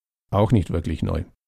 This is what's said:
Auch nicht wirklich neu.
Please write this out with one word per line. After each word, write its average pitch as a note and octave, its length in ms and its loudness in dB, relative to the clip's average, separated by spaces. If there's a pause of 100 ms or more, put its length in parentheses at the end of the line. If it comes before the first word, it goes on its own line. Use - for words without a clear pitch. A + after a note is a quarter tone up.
(300)
Auch G#2 220 2
nicht G#2 180 2
wirklich D#2+ 320 -4
neu. E2+ 220 -2 (240)